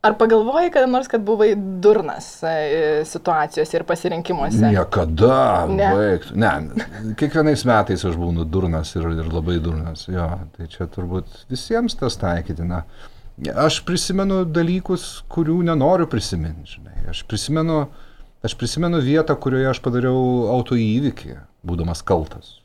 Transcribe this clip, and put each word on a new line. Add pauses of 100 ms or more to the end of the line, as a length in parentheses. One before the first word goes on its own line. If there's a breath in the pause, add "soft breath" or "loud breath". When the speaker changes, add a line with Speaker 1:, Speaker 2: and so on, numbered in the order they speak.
Speaker 1:
ar
pagalvojai
kada
nors,
kad
buvai (260)
durnas, (140)
e,
situacijose
ir
pasirinkimuose?
Speaker 2:
Niekada,
Speaker 1:
Ne?
Speaker 2:
baik.
Ne,
kiekvienais
metais
aš
būnu
durnas
ir,
ir
labai
durnas,
jo. (260)
Tai
čia
turbūt (240)
visiems
tas
taikytina. (720 soft breath)
Aš
prisimenu
dalykus,
kurių
nenoriu
prisimint,
žinai.
Aš
prisimenu, (580 soft breath)
aš
prisimenu
vietą,
kurioje
aš
padariau
autoįvykį, (280)
būdamas
kaltas.